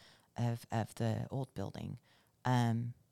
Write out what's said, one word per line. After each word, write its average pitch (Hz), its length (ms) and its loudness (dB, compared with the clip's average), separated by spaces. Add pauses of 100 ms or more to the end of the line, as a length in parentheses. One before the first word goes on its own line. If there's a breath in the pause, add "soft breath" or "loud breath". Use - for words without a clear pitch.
(360 loud breath)
of, 120 360 0
of 113 240 -2
the 113 340 0
old 135 240 -4
building. - 460 -6 (440 soft breath)
Um, 120 500 4 (180)